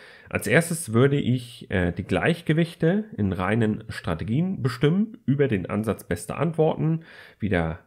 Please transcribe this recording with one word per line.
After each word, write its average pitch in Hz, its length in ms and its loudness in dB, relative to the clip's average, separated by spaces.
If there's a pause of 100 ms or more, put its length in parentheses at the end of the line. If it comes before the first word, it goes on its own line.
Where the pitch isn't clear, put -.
(280)
Als - 200 -4
erstes 165 440 2
würde 139 280 4
ich, - 500 -4
äh, 90 220 2
die 92 100 -6
Gleichgewichte 165 1040 0 (120)
in 98 160 0
reinen 107 560 0
Strategien 131 720 -4
bestimmen, 156 640 0
über 139 220 2
den 98 200 0
Ansatz 104 360 -2
beste - 320 -6
Antworten, 160 720 0 (340)
wieder 85 480 0